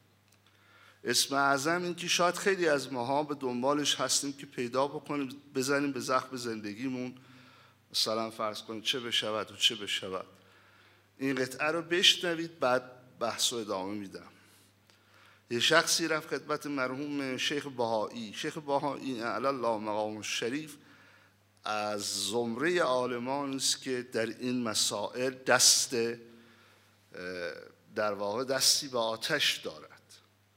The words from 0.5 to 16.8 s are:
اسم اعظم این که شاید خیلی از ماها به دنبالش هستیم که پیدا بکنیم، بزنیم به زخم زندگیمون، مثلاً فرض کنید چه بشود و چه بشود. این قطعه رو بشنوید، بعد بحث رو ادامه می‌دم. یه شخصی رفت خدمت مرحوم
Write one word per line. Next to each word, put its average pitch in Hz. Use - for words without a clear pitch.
اسم 123
اعظم 139
این 175
که 175
شاید 175
خیلی 180
از 135
ماها 135
به 147
دنبالش 135
هستیم 139
که 139
پیدا 127
بکنیم، 143
بزنیم 139
به 127
زخم 127
زندگیمون، 123
مثلاً 113
فرض 107
کنید 110
چه -
بشود 107
و 101
چه -
بشود. 98
این 135
قطعه 127
رو 165
بشنوید، 170
بعد -
بحث -
رو 120
ادامه 101
می‌دم. 90
یه 120
شخصی 160
رفت 151
خدمت 147
مرحوم 139